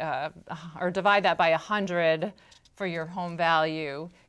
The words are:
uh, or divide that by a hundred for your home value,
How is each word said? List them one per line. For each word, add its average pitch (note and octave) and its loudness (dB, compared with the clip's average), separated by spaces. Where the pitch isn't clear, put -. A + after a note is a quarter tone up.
uh, D3+ -4
or F3+ 0
divide G3 4
that F3 4
by E3 4
a D#3+ 2
hundred F3 0
for G3 -6
your E3 -4
home F3 -8
value, D#3+ 0